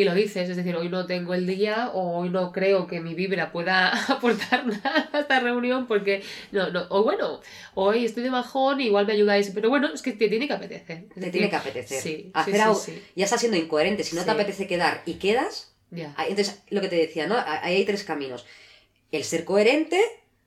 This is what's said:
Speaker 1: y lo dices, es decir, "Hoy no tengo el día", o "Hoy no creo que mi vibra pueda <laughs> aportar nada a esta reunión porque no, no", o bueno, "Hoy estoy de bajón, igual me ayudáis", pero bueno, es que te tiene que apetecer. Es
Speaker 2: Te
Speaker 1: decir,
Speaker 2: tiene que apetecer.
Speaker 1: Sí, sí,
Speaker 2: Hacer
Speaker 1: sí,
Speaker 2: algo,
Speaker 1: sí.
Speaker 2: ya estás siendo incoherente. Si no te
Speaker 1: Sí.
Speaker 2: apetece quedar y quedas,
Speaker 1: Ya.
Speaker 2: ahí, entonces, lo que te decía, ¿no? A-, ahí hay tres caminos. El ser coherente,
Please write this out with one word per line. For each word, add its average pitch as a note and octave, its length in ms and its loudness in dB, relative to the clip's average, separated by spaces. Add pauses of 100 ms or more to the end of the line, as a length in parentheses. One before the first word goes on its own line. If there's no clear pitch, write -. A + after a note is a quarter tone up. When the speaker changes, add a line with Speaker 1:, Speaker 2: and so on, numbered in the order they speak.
Speaker 1:
y - 20 6
lo F#3 100 2
dices, F#3+ 360 0
es F3+ 80 -4
decir, F3+ 180 -2
"Hoy E3+ 140 -4
no F3+ 160 -4
tengo F3+ 280 -4
el F3+ 140 0
día", G#3+ 460 0
o F3 260 -2
"Hoy F3+ 100 -2
no F3+ 220 -2
creo F#3+ 360 2
que F3 120 -6
mi E3 160 -8
vibra F3 380 -2
pueda F#3 360 2
<laughs> A#3+ 220 0
aportar B3 560 2
nada C#4 460 0
a D4+ 80 0
esta C#4 180 2
reunión B3 480 0
porque G3 340 0 (300)
no, F#3+ 200 0
no", F3 180 -2
o G3 140 4
bueno, B3 360 0 (340)
"Hoy G#3 320 4
estoy A3+ 180 -2
de B3+ 80 0
bajón, C4 500 0
igual G3+ 260 4
me A3 60 2
ayudáis", G3+ 420 4
pero G#3+ 140 2
bueno, C#4 240 4
es C#4+ 80 -10
que B3+ 100 -4
te A3 160 2
tiene A3+ 200 0
que - 60 -2
apetecer. E3+ 540 -10
Es - 80 -20
Speaker 2:
Te F3+ 60 -14
Speaker 1:
decir, F3+ 100 -8
Speaker 2:
tiene F#3+ 180 2
que E3+ 60 -2
apetecer. C3 480 -6
Speaker 1:
Sí, D#3+ 80 -6 (140)
sí, - 80 -18
Speaker 2:
Hacer G3 220 0
Speaker 1:
sí, G#3 60 6
Speaker 2:
algo, A3 140 6
Speaker 1:
sí. D#3+ 260 -8 (140)
Speaker 2:
ya F3+ 80 0
estás A3+ 160 0
siendo A3+ 180 2
incoherente. D#3+ 460 2
Si D#3+ 120 -8
no F3 100 -2
te A3 60 0
Speaker 1:
Sí. - 40 2
Speaker 2:
apetece G3 320 -2
quedar F3 380 0
y F3 80 -6
quedas, B3 600 -2 (160)
Speaker 1:
Ya. D#3 280 -12
Speaker 2:
ahí, E3 140 -2
entonces, G3+ 380 -2
lo G3+ 120 0
que F#3+ 80 -2
te F3 80 0
decía, D#3 300 0
¿no? G#3 80 2
A-, D#3 280 -2
ahí F3+ 140 0
hay G3+ 80 4
tres G3+ 180 -2
caminos. C3+ 420 -8 (640)
El D3 120 -2
ser E3+ 220 -4
coherente, C#4+ 560 4 (460)